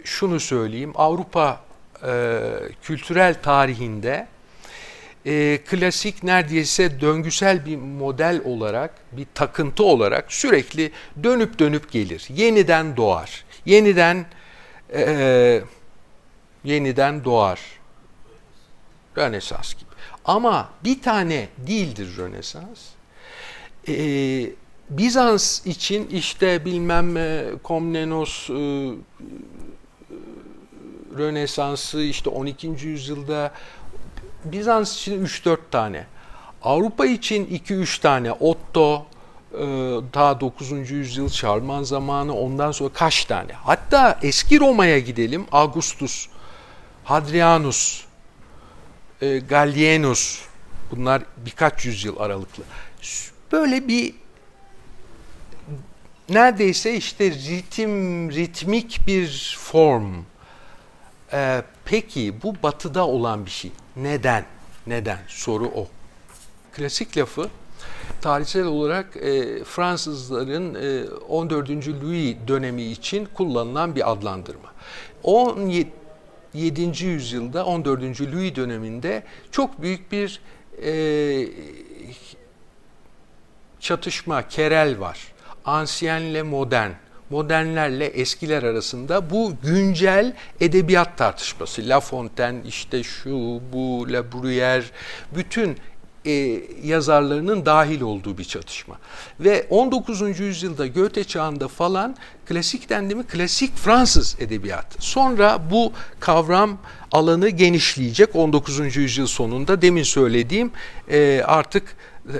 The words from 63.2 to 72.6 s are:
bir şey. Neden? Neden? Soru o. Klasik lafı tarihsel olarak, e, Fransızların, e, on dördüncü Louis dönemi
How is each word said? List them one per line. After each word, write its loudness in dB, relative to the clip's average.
bir -14
şey. -10
Neden? 0
Neden? -4
Soru -4
o. -6
Klasik -6
lafı -2
tarihsel 0
olarak, -2
e, -2
Fransızların, -4
e, -4
on -4
dördüncü -4
Louis -2
dönemi -2